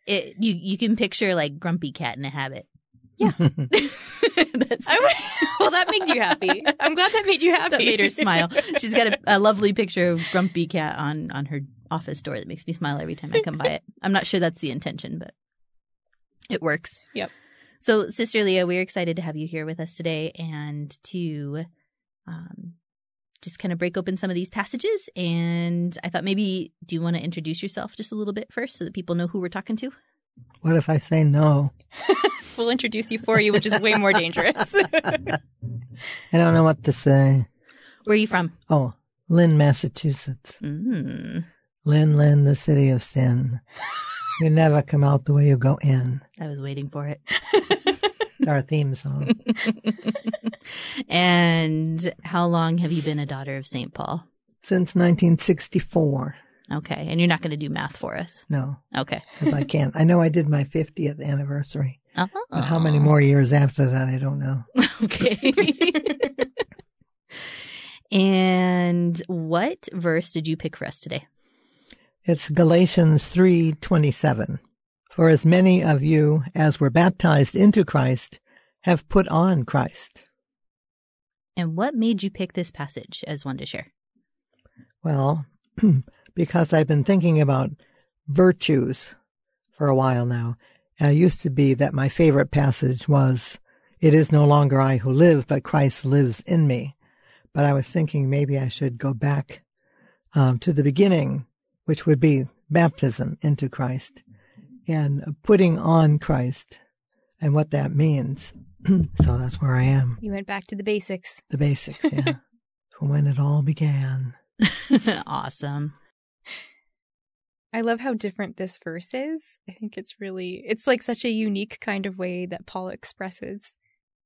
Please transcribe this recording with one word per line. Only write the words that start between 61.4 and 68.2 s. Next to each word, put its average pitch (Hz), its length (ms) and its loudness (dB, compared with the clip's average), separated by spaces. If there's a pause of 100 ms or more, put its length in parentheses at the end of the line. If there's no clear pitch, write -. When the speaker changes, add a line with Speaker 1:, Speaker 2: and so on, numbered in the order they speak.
Speaker 1:
Oh. 185 120 -2 (220)
Speaker 3:
But 156 120 -4
how 160 160 -2
many 156 200 2
more 147 220 6
years 139 320 4
after 139 380 2
that, 131 180 0
I 131 100 -4
don't 139 220 -4
know. 135 240 -4 (120)
Speaker 1:
<laughs> - 260 0
Okay. - 360 -2
<laughs> 302 800 0 (1900)
And 180 1160 2